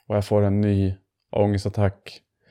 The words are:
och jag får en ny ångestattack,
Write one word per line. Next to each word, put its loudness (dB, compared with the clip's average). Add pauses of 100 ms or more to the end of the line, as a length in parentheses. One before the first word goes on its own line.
och -2
jag 0
får 2
en 0
ny 0 (320)
ångestattack, -2 (300)